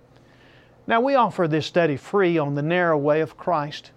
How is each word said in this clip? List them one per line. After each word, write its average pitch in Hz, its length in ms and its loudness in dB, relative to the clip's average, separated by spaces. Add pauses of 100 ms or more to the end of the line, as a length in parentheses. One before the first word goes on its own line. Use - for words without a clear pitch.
(880)
Now, 226 140 0
we 277 140 0
offer 196 340 2
this 151 160 0
study 165 320 0
free 175 400 0
on 143 180 -2
the 143 60 -4
narrow 165 380 0
way 147 220 2
of 151 180 -6
Christ. 147 580 -4